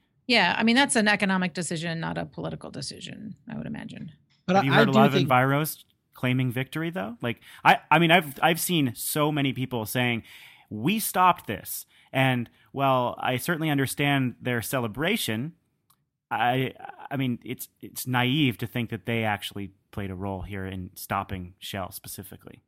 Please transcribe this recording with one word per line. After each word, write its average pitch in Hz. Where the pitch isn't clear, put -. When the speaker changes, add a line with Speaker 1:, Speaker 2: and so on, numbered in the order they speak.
Speaker 1:
Yeah, 202
I -
mean, 233
that's 277
an 214
economic 190
decision, 165
not 165
a 160
political 151
decision, -
I -
would -
imagine. -
Speaker 2:
But 180
Speaker 3:
Have 196
you 135
Speaker 2:
I, 135
Speaker 3:
heard 240
Speaker 2:
I -
Speaker 3:
a -
Speaker 2:
do 131
Speaker 3:
lot 139
of 139
Speaker 2:
think 139
Speaker 3:
enviros 135
claiming 127
victory, 156
though? 196
Like, 120
I, 147
I 156
mean, 165
I've, 160
I've 165
seen 147
so 151
many 139
people 120
saying, 120
"We 143
stopped 185
this." -
And 127
while 131
I 127
certainly 160
understand 139
their 120
celebration, 127
I, 123
I 143
mean, 127
it's, -
it's -
naive 127
to 117
think 117
that 113
they 117
actually 101
played 98
a -
role 95
here 95
in 92
stopping 95
Shell 92
specifically. -